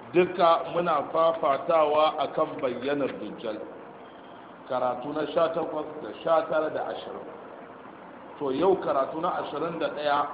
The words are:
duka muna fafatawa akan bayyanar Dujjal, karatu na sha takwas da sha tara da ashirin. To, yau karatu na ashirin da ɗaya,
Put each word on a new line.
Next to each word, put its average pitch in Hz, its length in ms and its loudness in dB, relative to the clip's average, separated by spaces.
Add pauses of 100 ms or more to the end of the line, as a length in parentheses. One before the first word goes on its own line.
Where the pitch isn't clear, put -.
(140)
duka 175 460 6 (140)
muna 165 300 2 (100)
fafatawa 156 1080 4
akan 147 280 0 (140)
bayyanar 131 580 0
Dujjal, 107 380 -8 (1120)
karatu 127 440 -2
na 151 140 0
sha 160 220 4
takwas 156 360 -2 (160)
da 110 80 -8 (140)
sha 160 260 4
tara 156 200 2
da 139 180 -4
ashirin. 98 400 -8 (1120)
To, 139 120 0
yau 175 260 6
karatu 151 440 0
na 175 140 2
ashirin 151 440 -4
da 143 100 0
ɗaya, 143 440 0